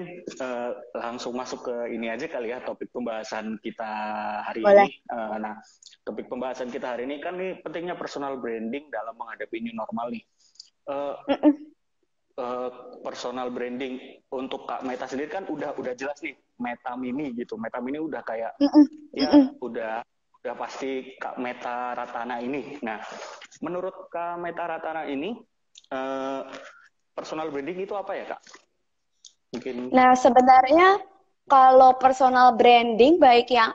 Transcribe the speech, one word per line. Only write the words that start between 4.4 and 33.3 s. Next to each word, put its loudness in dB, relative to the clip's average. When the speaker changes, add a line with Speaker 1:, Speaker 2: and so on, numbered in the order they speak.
Speaker 1:
hari -2
Speaker 2:
Boleh. 8
Speaker 1:
ini. -20
Eh, -10
nah, -10
topik -12
pembahasan -8
kita -8
hari -6
ini -10
kan -8
nih -8
pentingnya -8
personal -8
branding -8
dalam -10
menghadapi -12
new -8
normal -8
nih. -12
Eh, -6
Speaker 2:
Mm-mm. 4
Speaker 1:
eh, -6
personal -8
branding -10
untuk -8
Kak -8
Meta -8
sendiri -8
kan -8
udah, -8
udah -6
jelas -8
nih, -10
Meta -8
Mini -6
gitu. -8
Meta -8
Mini -8
udah -8
kayak, -8
Speaker 2:
Mm-mm. 6
Speaker 1:
ya, -2
Speaker 2:
Mm-mm. 8
Speaker 1:
udah, -6
udah -8
pasti -8
Kak -12
Meta -6
Ratana -8
ini. -8
Nah, -8
menurut -10
Kak -8
Meta -8
Ratana -8
ini, -6
eh, -6
personal -8
branding -8
itu -8
apa -8
ya, -10
Kak? -12
Mungkin -8
Speaker 2:
Nah, 6
sebenarnya 6
kalau 10
personal 6
branding, 8
baik 8